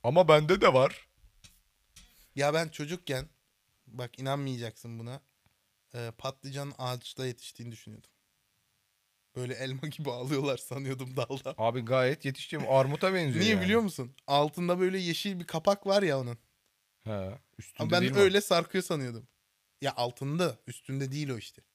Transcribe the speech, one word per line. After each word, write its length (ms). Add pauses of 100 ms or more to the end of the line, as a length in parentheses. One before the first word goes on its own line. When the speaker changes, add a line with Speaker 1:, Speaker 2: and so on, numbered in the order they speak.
Speaker 1:
Ama 240
bende 320
de 140
var. 340 (1300)
Speaker 2:
Ya 200
ben 140
çocukken, 600 (580)
bak 320
inanmayacaksın 800
buna, 220 (760)
e, 240
patlıcan 600
ağaçta 480
yetiştiğini 460
düşünüyordum. 380 (1300)
Böyle 180
elma 340
gibi 220
<laughs> 0
ağlıyorlar 460
sanıyordum 600
dalda. 420
Speaker 1:
Abi 220
gayet 440
yetişiyor. 440
Armuta 460
benziyor 300
Speaker 2:
Niye 100
Speaker 1:
yani. 100
Speaker 2:
biliyor 160
musun? 340 (120)
Altında 540
böyle 180
yeşil 420
bir 60
kapak 400
var 160
ya 180
onun. 180 (680)
Speaker 1:
He, 340 (200)
üstünde 240
Speaker 2:
Ama 80
ben 100
Speaker 1:
değil 120
mi? 60
Speaker 2:
öyle 220
sarkıyor 440
sanıyordum. 440 (520)
Ya 160
altında, 720
üstünde 460
değil 180
o 80
işte. 240 (120)